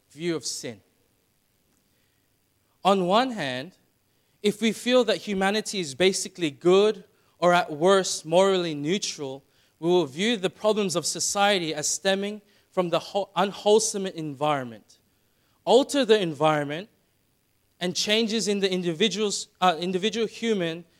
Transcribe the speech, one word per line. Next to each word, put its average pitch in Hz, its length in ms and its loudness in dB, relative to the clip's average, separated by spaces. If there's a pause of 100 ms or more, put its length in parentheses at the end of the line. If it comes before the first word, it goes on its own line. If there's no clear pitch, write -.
(120)
view 165 240 -6
of 143 100 -10
sin." 113 360 -10 (2000)
On 185 240 4
one 240 240 2
hand, 147 460 -8 (640)
if 208 180 0
we 220 100 2
feel 247 340 2
that 202 120 0
humanity 202 600 -2
is 143 160 -8
basically 180 560 0
good 196 540 2 (340)
or 175 140 4
at 175 180 2
worst 175 540 2
morally 175 500 2
neutral, 143 680 -6 (360)
we 160 100 -2
will 180 160 4
view 190 320 -2
the 180 120 -2
problems 208 460 0
of 160 100 -2
society 190 680 0
as 151 140 -4
stemming 196 540 -2 (280)
from 180 200 -2
the 160 100 0
ho-, - 360 -6
unwholesome 202 720 2
environment. 143 920 -6 (640)
Alter 262 420 4
the 214 140 6
environment, 156 680 0 (920)
and 180 160 -4
changes 214 520 0
in 202 120 -2
the 190 120 0
individual's, 185 760 -2 (120)
uh, 180 200 2
individual 190 480 -2
human 180 580 -4 (140)